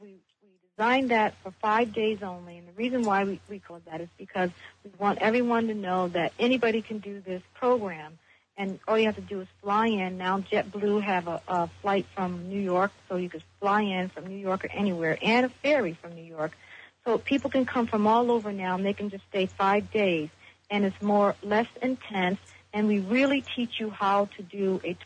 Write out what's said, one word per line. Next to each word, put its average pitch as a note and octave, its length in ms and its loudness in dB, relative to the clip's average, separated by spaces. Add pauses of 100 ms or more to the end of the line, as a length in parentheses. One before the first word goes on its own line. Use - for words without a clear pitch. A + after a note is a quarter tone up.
we, G#3 80 -20 (340)
we - 60 -20 (280)
designed B3 340 2
that G#3+ 320 2
for F#3+ 180 -12
five A3 320 2
days G#3+ 300 -2
only. F3 360 -12
And F3 80 -20
the F3 60 -20
reason A#3+ 300 -2
why G3 220 4
we, G3 240 -4
we G#3 100 -12
call E3+ 180 -16
it E3+ 80 -20
that D#3+ 160 -10
is F3 160 -10
because F#3+ 340 -2 (320)
we G3+ 160 -20
want G3+ 220 0
everyone A#3 480 2
to A3 60 -2
know F#3 340 0
that E3+ 300 -2
anybody A#3 440 2
can G#3+ 160 -8
do G3+ 220 -10
this F#3 220 -8 (120)
program, F#3 640 -2 (380)
and F#3+ 220 -6 (100)
all A3 100 4
you A3 80 4
have G#3+ 100 0
to G3 40 -10
do F#3+ 200 -8
is F#3+ 80 -12 (140)
fly G#3 240 2
in. F#3 300 0
Now F#3 220 -2
JetBlue G#3 640 0
have F3+ 260 -2
a, E3+ 200 -6
a F3 200 0 (140)
flight G3+ 320 0
from F3+ 340 -6
New G3 120 -4
York, F#3+ 320 0 (160)
so F#3+ 80 -4
you F3+ 120 -4
could D#3+ 140 -12 (160)
fly G3+ 240 2
in F#3+ 260 -2
from D#3+ 180 -12
New F#3+ 100 -10
York F#3+ 280 -2
or - 80 -8
anywhere, E3+ 480 0
and A#3+ 260 4
a - 20 -4
ferry B3 520 0
from E3+ 140 -14
New E3 100 -16
York D#3+ 280 -6 (580)
so A3 80 4
people C#4 320 -2
can C4 160 2
come A#3+ 220 0
from G#3 180 2
all A#3 240 6
over G#3+ 220 0
now, F#3 240 -2
and G3 100 0
they G3+ 60 2
can G3+ 180 -6
just F#3+ 200 -12
stay F#3+ 160 0
five G3 440 2
days, F3 380 0 (420)
and G#3 140 2
it's F#3+ 180 -2
more, G3+ 400 4
less G#3 240 2 (160)
intense, G3+ 560 -2 (340)
and G#3+ 140 2
we G#3 140 4
really C4 420 2 (140)
teach A#3+ 240 -4
you A3 100 -4
how G3+ 360 2 (100)
to G3+ 80 -12
do F#3+ 400 -2
a F3 220 -4